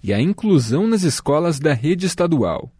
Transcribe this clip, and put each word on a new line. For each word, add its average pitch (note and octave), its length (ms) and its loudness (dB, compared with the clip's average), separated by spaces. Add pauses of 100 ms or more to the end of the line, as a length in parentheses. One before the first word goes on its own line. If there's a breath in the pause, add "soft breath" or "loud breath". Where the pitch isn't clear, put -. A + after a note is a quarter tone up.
e G2 140 -2
a G2+ 60 0
inclusão E3+ 640 2
nas A3+ 160 0
escolas D#3 560 0
da D3 160 2
rede E3+ 320 -2
estadual. D#3 720 -2